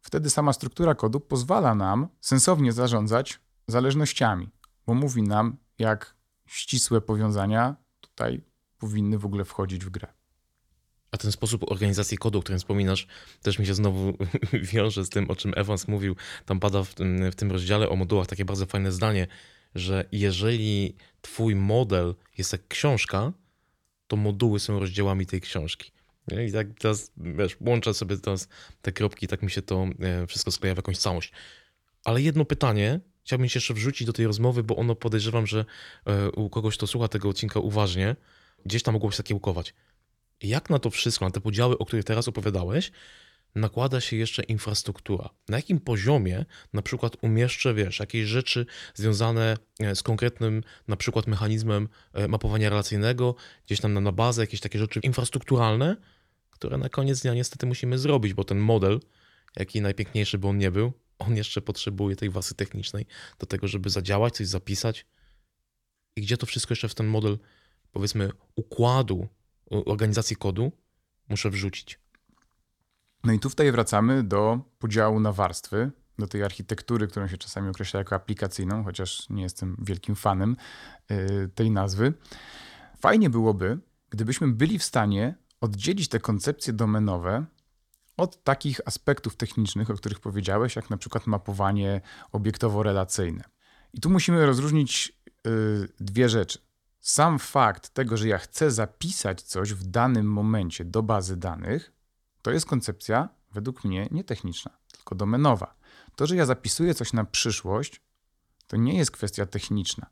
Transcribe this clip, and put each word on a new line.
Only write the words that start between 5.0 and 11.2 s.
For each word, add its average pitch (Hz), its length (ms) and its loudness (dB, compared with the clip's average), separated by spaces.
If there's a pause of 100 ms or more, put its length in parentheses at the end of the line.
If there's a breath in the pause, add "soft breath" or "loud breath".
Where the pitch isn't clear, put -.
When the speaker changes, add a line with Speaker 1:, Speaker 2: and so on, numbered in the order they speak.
Speaker 1:
nam, 107 340 2 (220)
jak 110 360 0 (300)
ścisłe - 560 0
powiązania 107 720 2 (260)
tutaj - 420 -4 (340)
powinny 107 400 0
w 101 80 -4
ogóle 98 200 -2
wchodzić 92 400 -6
w 95 40 -10
grę. 92 180 -10 (1040)
Speaker 2:
A 110 60 -4
ten 107 140 -2